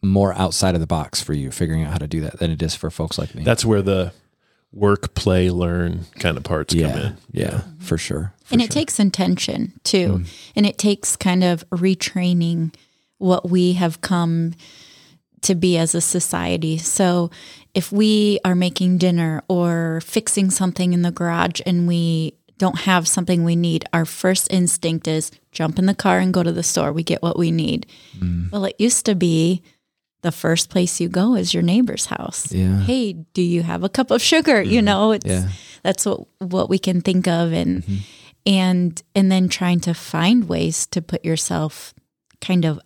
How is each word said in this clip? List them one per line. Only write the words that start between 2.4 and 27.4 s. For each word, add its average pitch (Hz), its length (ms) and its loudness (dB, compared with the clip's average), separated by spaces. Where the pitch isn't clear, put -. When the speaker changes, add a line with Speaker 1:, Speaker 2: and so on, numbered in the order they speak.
Speaker 1:
than 82 100 0
it 80 100 -4
is 82 140 -2
for - 160 -8
folks - 280 -6
like 80 180 -6
me. 76 80 -8
Speaker 2:
That's 117 200 0
where 107 180 2
the 92 300 0
work, 101 420 0
play, 92 340 2
learn 87 580 -2
kind 82 180 0
of - 60 -10
parts 78 320 -4
Speaker 1:
Yeah, 80 160 2
Speaker 2:
come 76 120 -6
in. - 140 -6
Speaker 1:
yeah, - 300 -4
for - 180 -6
sure, 80 360 -6
for - 120 -8
Speaker 3:
And 233 60 4
it 240 120 4
Speaker 1:
sure. 294 80 0
Speaker 3:
takes - 180 -4
intention 180 760 0
too. 185 240 2
Speaker 1:
Mm. 92 180 0
Speaker 3:
And 208 100 4
it 196 100 -2
takes - 380 -2
kind 185 300 2
of 175 260 0
retraining 175 1040 0
what 180 300 0
we 180 260 2
have 175 260 0
come 165 540 0
to 196 120 2
be 175 220 2
as 165 180 0
a 170 60 0
society. 170 760 -2
So 175 520 0
if - 180 -2
we 208 520 2
are 180 100 2
making 180 440 2
dinner 170 500 0
or 165 560 0
fixing 202 460 0
something 180 420 0
in 175 100 2
the 175 100 2
garage 175 540 -2
and 175 200 2
we 165 480 0
don't 185 220 0
have 180 260 2
something 175 380 0
we 170 120 2
need, 170 360 0
our 165 120 2
first - 480 -2
instinct 170 540 0
is 156 240 -2
jump 160 260 -4
in 190 80 2
the 196 80 2
car 180 240 2
and 185 160 2
go 180 80 2
to 170 100 0
the 170 100 -4
store. 156 300 0
We 165 120 -2
get 165 180 -2
what - 160 -2
we 170 140 2